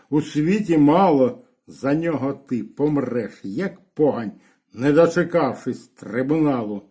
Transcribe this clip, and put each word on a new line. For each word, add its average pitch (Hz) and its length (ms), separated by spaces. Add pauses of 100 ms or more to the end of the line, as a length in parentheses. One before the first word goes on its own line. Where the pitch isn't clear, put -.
у 147 120
світі 165 560
мало. 147 680 (240)
За 139 260
нього 147 400
ти 123 300
помреш, 127 800
як 147 380 (120)
погань, 117 380 (420)
не 131 180
дочекавшись 160 960
трибуналу». 123 1040